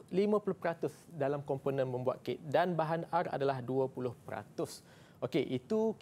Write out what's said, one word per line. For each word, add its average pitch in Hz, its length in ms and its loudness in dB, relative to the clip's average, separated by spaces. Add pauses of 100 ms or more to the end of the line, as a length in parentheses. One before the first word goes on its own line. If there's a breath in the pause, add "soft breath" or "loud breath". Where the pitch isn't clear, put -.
lima 202 320 4
puluh 190 160 -2
peratus 165 400 -2 (160)
dalam 143 320 0
komponen 139 400 0
membuat 127 400 0
kek. 123 160 -2
Dan 160 400 2
bahan 165 320 0
R 170 160 2
adalah 139 320 0
dua 131 320 0
puluh 127 320 -4
peratus. - 560 -8 (440 loud breath)
Okey, 131 320 0
itu 220 460 0